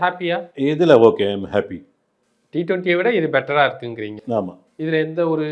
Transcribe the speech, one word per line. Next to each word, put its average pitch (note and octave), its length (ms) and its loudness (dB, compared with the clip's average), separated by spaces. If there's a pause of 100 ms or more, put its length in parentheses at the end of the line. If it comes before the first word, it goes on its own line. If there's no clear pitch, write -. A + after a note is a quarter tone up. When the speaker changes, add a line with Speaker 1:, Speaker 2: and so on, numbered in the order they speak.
Speaker 1:
ஹாப்பியா? F3+ 360 -2 (320)
Speaker 2:
இதுல D#3 240 6 (140)
ஓகே, A2 200 0
I G2+ 80 -4
am F#2+ 180 -8
happy. F#2 240 -2 (720)
Speaker 1:
டி E3 120 -4
ட்வென்டியை F3+ 360 -2
விட A3 200 0
இது D#3 180 0
பெட்டரா C#3+ 320 0
இருக்குங்கிறீங்க. A2 500 -10 (200)
Speaker 2:
ஆமா. F2+ 160 -6 (280)
Speaker 1:
இதுல D#3+ 240 -2
எந்த E3 220 -2
ஒரு D#3 240 -2